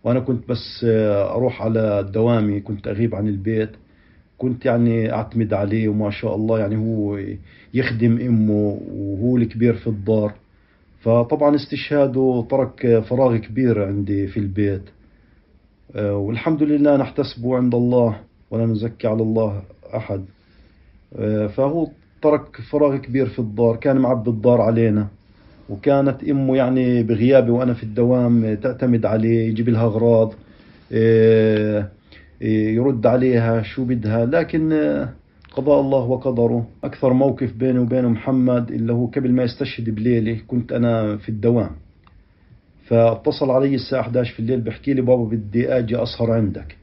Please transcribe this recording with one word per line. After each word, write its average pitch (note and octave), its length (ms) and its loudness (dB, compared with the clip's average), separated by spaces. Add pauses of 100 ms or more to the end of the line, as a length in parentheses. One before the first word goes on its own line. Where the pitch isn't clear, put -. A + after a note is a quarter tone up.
وأنا B2 160 0
كنت B2 300 -4
بس - 360 -6 (500)
أروح B2 260 -2
على G#2+ 520 0
دوامي، A2 460 2
كنت G2+ 280 -10
أغيب A2+ 280 -2
عن G#2 120 -4
البيت، G#2+ 420 -2 (680)
كنت B2 280 -4
يعني A#2 480 2
أعتمد A2 400 -2
عليه، G#2 360 0
وما G#2 220 -2
شاء G#2 240 -6
الله A2 240 0
يعني G#2 160 -2
هو G#2+ 440 -4 (540)
يخدم A#2 460 0
أمه، G#2+ 600 0 (120)
وهو G2+ 460 -2
الكبير A#2 360 0
في G#2+ 140 -6
الدار. G#2 460 -2 (680)
فطبعًا C#3 540 2
استشهاده C3 920 0
ترك B2+ 500 2
فراغ B2 380 2
كبير A2 480 0
عندي G2+ 420 -2
في F#2+ 120 -6
البيت، G2+ 420 -2 (1120)
آه، G2+ 220 -2
والحمد A#2+ 460 -2
لله D3 340 4
نحتسبه B2+ 600 -4
عند B2 180 2
الله A#2+ 440 2 (320)
ولا A2+ 140 -2
نزكي A2+ 420 -4
على A2 160 0
الله A2 380 -2 (340)
أحد. G2+ 260 -6 (960)
آه، G#2+ 320 -2
فهو D3 400 -2 (340)
ترك D3 400 0 (100)
فراغ C#3+ 260 2
كبير B2+ 280 -2
في - 140 -8
الدار، A2+ 360 0
كان C3 220 0
معبي B2 320 0
الدار A#2 320 2
علينا، G#2+ 460 2 (600)
وكانت C#3 540 0
أمه C3+ 340 0
يعني B2 460 2
بغيابي A#2+ 480 4
وأنا B2 220 0
في - 100 -8
الدوام A#2+ 680 2
تعتمد A#2+ 520 -2
عليه، A2+ 420 0
يجيب A2+ 220 -2
لها A#2 160 2
أغراض، A2+ 480 2 (580)
آه، A2 960 4 (540)
يرد A2 640 0
عليها A#2 540 2
شو B2+ 240 -6
بدها. A#2 400 0
لكن، D#3 460 0
آه، D3 380 0 (420)
قضاء C#3+ 300 2
الله C3+ 180 0
وقدره. A#2+ 680 0 (160)
أكثر C#3+ 300 0
موقف C3 400 0
بيني B2+ 260 0
وبين B2 260 0
محمد B2 640 0
اللي A#2 220 -2
هو A#2+ 120 0
قبل B2+ 260 -2
ما B2+ 120 2
يستشهد A#2+ 460 -6
بليلة، A2 580 -2
كنت B2 240 -4
أنا A2+ 460 0
في - 120 -12
الدوام، A2+ 420 0 (1120)
فاتصل A#2 680 2
علي C3+ 240 2
الساعة B2+ 260 -4
احداش A#2+ 300 -2
في - 80 -14
الليل، A#2+ 220 -2
بحكي A2+ 320 -4
لي: C3 80 0
"بابا، A#2+ 220 4
بدي A2 540 -2
آجي A#2 260 -2
أسهر A#2 280 -2
عندك." G2+ 520 -2